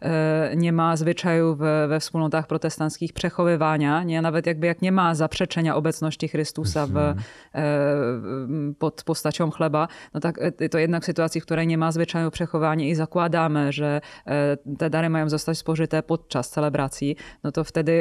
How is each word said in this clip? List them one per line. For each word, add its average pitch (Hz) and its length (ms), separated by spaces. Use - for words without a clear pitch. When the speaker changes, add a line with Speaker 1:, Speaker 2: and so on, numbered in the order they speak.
Speaker 1:
e, 156 540
nie 165 160
ma 165 240
zwyczaju 165 600
we, 151 320
we 156 120
wspólnotach 160 460
protestanckich 160 640
przechowywania, 156 920
nie? 160 180
Nawet 165 240
jakby 165 200
jak 170 160
nie 185 100
ma 180 220
zaprzeczenia 160 640
obecności 156 520
Chrystusa 151 580
w, - 100
Speaker 2:
Mhm. 147 220
Speaker 1:
e, 107 40
w, 143 1200
pod - 240
postacią 160 480
chleba, 156 380
no 151 60
tak, 165 180
e, 156 80
to 165 100
jednak 165 240
w - 40
sytuacji, 165 340
w - 40
której 165 220
nie 165 120
ma 160 140
zwyczaju 165 380
przechowania 156 580
i 170 60
zakładamy, 160 800
że, 147 280
e, 143 300
te 165 120
dary 165 200
mają 156 180
zostać 156 300
spożyte 160 440
podczas - 480
celebracji, 143 640
no 143 100
to 165 120
wtedy, 165 360